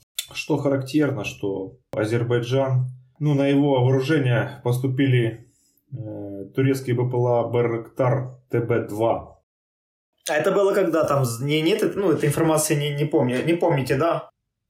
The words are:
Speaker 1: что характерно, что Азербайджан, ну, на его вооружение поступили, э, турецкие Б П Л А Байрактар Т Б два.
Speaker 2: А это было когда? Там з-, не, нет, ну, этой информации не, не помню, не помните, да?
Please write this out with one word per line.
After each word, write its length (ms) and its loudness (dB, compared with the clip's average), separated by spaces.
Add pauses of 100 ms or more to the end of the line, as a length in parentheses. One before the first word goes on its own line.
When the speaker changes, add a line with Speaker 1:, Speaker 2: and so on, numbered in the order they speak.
(340)
Speaker 1:
что 240 -2
характерно, 640 0
что 540 -8 (140)
Азербайджан, 960 0 (300)
ну, 160 2
на 140 2
его 320 4
вооружение 800 2
поступили, 840 0 (460)
э, 520 -10 (100)
турецкие 400 0
Б 160 0
П 60 -4
Л 100 2
А 220 2
Байрактар 920 -2 (120)
Т 100 0
Б 260 -2
два. 540 -2 (880)
Speaker 2:
А 60 -2
это 180 2
было 220 2
когда? 300 2
Там 200 0
з-, 200 -4
не, 180 0
нет, 340 0
ну, 140 0
этой 180 2
информации 480 0
не, 180 -2
не 120 -2
помню, 300 0 (100)
не 80 2
помните, 420 0
да? 320 -2 (420)